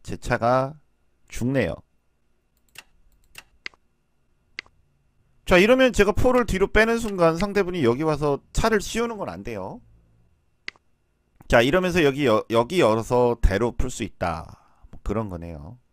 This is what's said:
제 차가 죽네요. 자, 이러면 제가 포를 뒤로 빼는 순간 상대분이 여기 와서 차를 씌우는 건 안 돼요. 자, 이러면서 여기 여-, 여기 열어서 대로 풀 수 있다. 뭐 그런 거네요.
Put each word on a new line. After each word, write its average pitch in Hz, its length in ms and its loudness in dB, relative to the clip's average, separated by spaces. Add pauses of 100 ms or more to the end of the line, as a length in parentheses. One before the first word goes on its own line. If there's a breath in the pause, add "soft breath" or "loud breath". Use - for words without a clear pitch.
제 - 140 -10
차가 127 640 -2 (480)
죽네요. 117 480 -2 (3750)
자, 190 120 4
이러면 247 340 4
제가 202 220 2
포를 247 320 2
뒤로 - 260 -2
빼는 226 280 2
순간 180 380 0
상대분이 185 460 -2
여기 120 180 2
와서 147 400 -2 (120)
차를 220 260 0
씌우는 233 380 -6
건 180 120 -8
안 90 140 -12
돼요. 110 380 -12 (1700)
자, 123 120 6
이러면서 175 420 2
여기 143 220 0
여-, 110 240 2
여기 120 300 0
열어서 120 640 2
대로 110 340 2
풀 131 160 -2
수 - 120 -8
있다. - 880 -10
뭐 - 140 -20
그런 104 260 -6
거네요. 85 480 -14 (160)